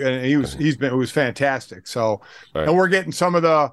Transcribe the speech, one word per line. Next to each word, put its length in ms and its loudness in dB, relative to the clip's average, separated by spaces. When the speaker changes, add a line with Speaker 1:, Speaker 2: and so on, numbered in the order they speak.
Speaker 1:
and 220 -2
he 120 2
was, 180 -2
he's 220 0
been, 160 -2
it 40 0
was 140 0
fantastic. 760 -2
So, 340 -2
Speaker 2:
Right. 140 0
Speaker 1:
and 80 4
we're 120 4
getting 240 0
some 220 0
of 80 2
the 300 4